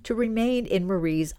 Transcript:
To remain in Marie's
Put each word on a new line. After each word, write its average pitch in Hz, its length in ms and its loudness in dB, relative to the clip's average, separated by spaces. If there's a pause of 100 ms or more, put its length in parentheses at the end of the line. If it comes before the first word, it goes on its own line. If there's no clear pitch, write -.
To - 100 -2
remain 233 520 0
in 180 220 0
Marie's 160 520 0